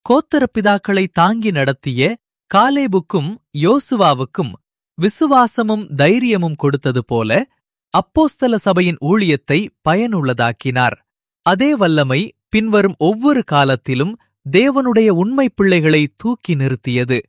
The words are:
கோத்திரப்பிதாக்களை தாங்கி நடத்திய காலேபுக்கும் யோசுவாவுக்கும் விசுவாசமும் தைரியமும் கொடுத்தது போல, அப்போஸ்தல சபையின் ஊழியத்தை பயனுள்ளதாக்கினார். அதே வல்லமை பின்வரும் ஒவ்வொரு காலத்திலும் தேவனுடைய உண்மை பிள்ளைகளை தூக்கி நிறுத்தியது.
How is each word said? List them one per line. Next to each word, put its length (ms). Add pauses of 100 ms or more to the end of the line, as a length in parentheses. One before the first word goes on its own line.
கோத்திரப்பிதாக்களை 1040
தாங்கி 440
நடத்திய 680 (360)
காலேபுக்கும் 800 (220)
யோசுவாவுக்கும் 920 (420)
விசுவாசமும் 1000
தைரியமும் 600
கொடுத்தது 500
போல, 400 (480)
அப்போஸ்தல 600
சபையின் 460
ஊழியத்தை 680 (220)
பயனுள்ளதாக்கினார். 1160 (360)
அதே 340
வல்லமை 600 (140)
பின்வரும் 480
ஒவ்வொரு 460
காலத்திலும் 760 (320)
தேவனுடைய 560
உண்மை 420
பிள்ளைகளை 680
தூக்கி 380
நிறுத்தியது. 720